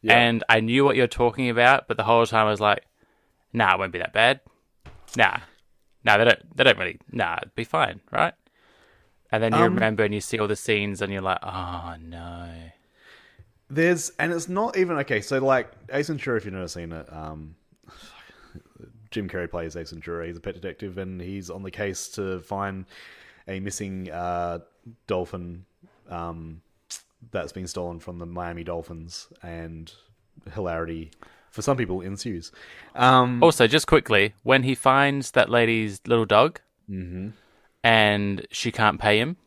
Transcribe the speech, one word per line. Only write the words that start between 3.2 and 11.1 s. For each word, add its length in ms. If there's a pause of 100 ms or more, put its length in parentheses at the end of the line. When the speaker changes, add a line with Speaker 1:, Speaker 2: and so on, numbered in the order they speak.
Speaker 2:
"Nah, 220
it 60
won't 120
be 60
that 140
bad. 280 (760)
Nah. 220 (680)
Nah, 140
they 60
don't, 320
they 60
don't 160
really, 220 (100)
nah, 280
it'd 180
be 80
fine, 360 (120)
right?" 220 (960)
And 100
then 100
you 60
Speaker 1:
Um, 160
Speaker 2:
remember 300
and 100
you 60
see 180
all 80
the 80
scenes 480
and 100